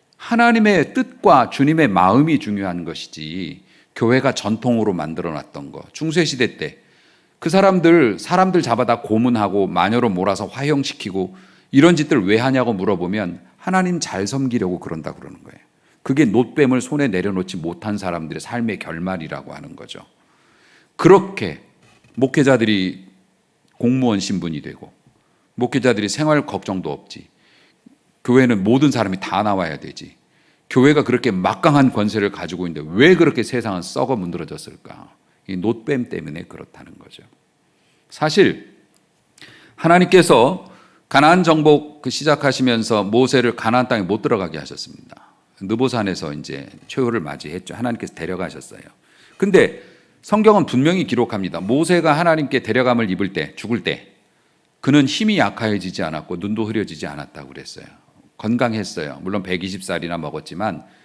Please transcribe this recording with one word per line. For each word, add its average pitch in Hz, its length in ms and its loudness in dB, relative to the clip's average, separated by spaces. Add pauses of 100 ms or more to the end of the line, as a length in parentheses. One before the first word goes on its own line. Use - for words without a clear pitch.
(160)
하나님의 226 800 2
뜻과 156 560 2
주님의 147 400 2
마음이 107 500 4
중요한 95 460 -6
것이지, 80 800 -12 (280)
교회가 123 380 2
전통으로 110 640 -2
만들어놨던 78 800 -10
거, - 180 -16
중세시대 147 640 -2
때 - 300 -12 (600)
그 165 60 0
사람들, 165 640 4
사람들 180 460 0
잡아다 120 380 0
고문하고 107 640 0
마녀로 101 420 0
몰아서 95 380 -2
화형시키고 127 920 -6 (320)
이런 165 260 6
짓들 147 300 0
왜 104 140 4
하냐고 127 340 0
물어보면, 92 640 -4 (180)
"하나님 185 420 -2
잘 101 260 -6
섬기려고 117 540 -4
그런다." 78 340 -10
그러는 - 300 -20
거예요. - 160 -20 (420)
그게, 135 240 2
노뱀을 123 560 2
손에 143 260 -2
내려놓지 92 500 -4
못한 87 420 -8
사람들의 80 420 -8
삶의 113 380 -6
결말이라고 82 760 -10
하는 - 220 -18
거죠. - 280 -20 (920)
그렇게 165 640 2 (540)
목회자들이 110 920 0 (720)
공무원 123 420 0
신분이 85 440 -6
되고, - 280 -18 (640)
목회자들이 117 560 0
생활 151 380 0
걱정도 92 440 -6
없지, - 360 -16 (960)
교회는 120 400 4
모든 135 260 4
사람이 98 300 -2
다 98 240 -4
나와야 92 340 -2
되지, - 380 -18 (560)
교회가 143 320 6
그렇게 - 260 0
막강한 123 640 2
권세를 104 400 -2
가지고 87 340 -10
있는데 78 260 -10
왜 147 240 6
그렇게 151 280 2
세상은 104 400 -6
썩어 131 320 -4
문드러졌을까? - 1000 -12 (340)
이 95 100 -8
노뱀 117 520 -4
때문에 82 340 -10
그렇다는 - 540 -20
거죠. - 260 -20 (840)
사실 - 680 2 (1000)
하나님께서 175 960 4 (380)
가나안 160 340 6
정복 151 580 4
그 131 80 -6
시작하시면서 127 960 0
모세를 120 520 2
가나안 123 320 0
땅에 110 160 -2
못 104 180 -2
들어가게 92 360 -2
하셨습니다. - 760 -18 (280)
느보산에서 107 720 -2
이제 69 340 -14 (200)
최후를 120 320 -2
맞이했죠. 76 560 -12
하나님께서 117 400 -8
데려가셨어요. 82 640 -10 (560)
근데 180 460 4 (380)
성경은 208 440 4
분명히 151 400 2
기록합니다. 98 540 -2
모세가 156 540 2
하나님께 156 500 0
데려감을 117 480 0
입을 95 220 -4
때, 78 220 -6
죽을 104 280 -6
때 - 300 -8 (680)
그는 143 240 4
힘이 214 320 0
약해지지 101 680 -2
않았고 80 340 -8
눈도 107 280 -4
흐려지지 92 400 -6
않았다고 73 440 -14
그랬어요. - 360 -20 (520)
건강했어요. 110 840 -4
물론 95 220 -6
백이십 92 400 -6
살이나 85 340 -6
먹었지만 80 640 -8 (220)